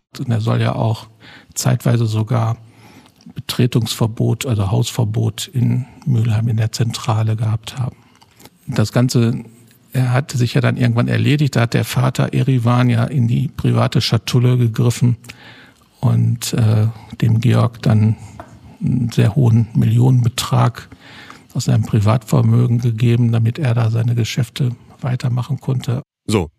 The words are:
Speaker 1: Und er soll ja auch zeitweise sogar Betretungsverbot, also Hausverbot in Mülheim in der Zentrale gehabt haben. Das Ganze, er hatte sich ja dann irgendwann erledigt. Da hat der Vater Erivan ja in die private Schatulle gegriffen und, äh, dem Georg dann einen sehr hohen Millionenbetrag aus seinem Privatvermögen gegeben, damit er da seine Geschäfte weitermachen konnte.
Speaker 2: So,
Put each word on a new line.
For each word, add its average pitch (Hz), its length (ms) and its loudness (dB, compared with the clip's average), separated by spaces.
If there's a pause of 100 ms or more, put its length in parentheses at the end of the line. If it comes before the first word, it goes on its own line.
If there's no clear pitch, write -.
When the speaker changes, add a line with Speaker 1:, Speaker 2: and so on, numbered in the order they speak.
(180)
Speaker 1:
Und 127 120 -6
er 113 100 0
soll 117 200 0
ja 113 140 0
auch - 320 -2 (480)
zeitweise 120 520 0
sogar 113 500 -2 (800)
Betretungsverbot, 117 1120 -2
also 104 260 0
Hausverbot 113 800 -2
in 123 340 0 (200)
Mülheim 113 420 0
in 113 80 0
der 110 160 0
Zentrale 110 640 -2
gehabt 110 420 -4
haben. - 180 -6 (680)
Das 120 260 -2
Ganze, 123 520 2 (480)
er 127 200 0
hatte 131 260 -2
sich 120 160 0
ja 135 60 2
dann 120 180 0
irgendwann 120 300 0
erledigt. 127 460 0
Da 123 80 2
hat 120 120 -2
der 120 100 0
Vater 131 480 -2
Erivan 123 560 2
ja 117 160 2
in 131 240 0
die 127 200 0
private 120 520 0
Schatulle 123 560 0
gegriffen 120 640 0 (840)
und, 117 540 0
äh, 110 320 2 (340)
dem 113 200 2
Georg 113 420 2
dann 110 340 4 (640)
einen 120 320 -2
sehr 117 240 2
hohen 117 380 4
Millionenbetrag 120 1120 2 (640)
aus - 140 -4
seinem 120 180 2
Privatvermögen 117 960 2
gegeben, 120 540 2
damit 117 260 0
er 127 160 0
da 117 160 2
seine 117 240 0
Geschäfte 120 560 -2 (300)
weitermachen 127 600 -4
konnte. 123 420 -4 (260)
Speaker 2:
So, 104 300 0